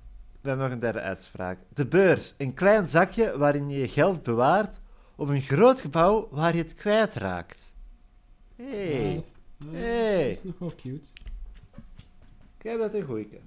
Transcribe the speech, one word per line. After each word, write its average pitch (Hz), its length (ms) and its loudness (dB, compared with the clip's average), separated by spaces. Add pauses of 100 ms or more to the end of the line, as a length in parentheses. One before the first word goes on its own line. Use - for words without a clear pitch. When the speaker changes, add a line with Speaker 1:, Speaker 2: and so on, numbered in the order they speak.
(420)
Speaker 1:
We 135 80 -8
hebben 135 160 -2
nog 127 100 -2
een 117 60 -8
derde 110 200 -2
uitspraak. 92 580 -8 (140)
De 139 120 -2
beurs. 170 520 4
Een 135 160 -6
klein 196 340 4
zakje 180 500 2
waarin 143 320 2
je 139 80 -6
je 131 100 -2
geld 151 360 0
bewaart 143 560 2 (360)
of 147 140 -6
een 143 120 0
groot 220 400 4
gebouw 175 500 2
waar 165 240 0
je 170 80 0
het - 120 -10
kwijtraakt. 151 960 -2 (840)
Hey. 190 540 -6
Speaker 2:
Ja, - 60 -4
dat, - 160 -10 (260)
ja, 147 100 -16 (100)
Speaker 1:
Hey. 226 500 0
Speaker 2:
dat 101 100 -4
is - 60 -14
nog 180 160 -12
wel 170 160 -8
cute. 131 340 -12 (1500)
Speaker 1:
Jij 226 160 -6
bent 214 160 -4
een 202 100 -4
goeie. 110 440 -8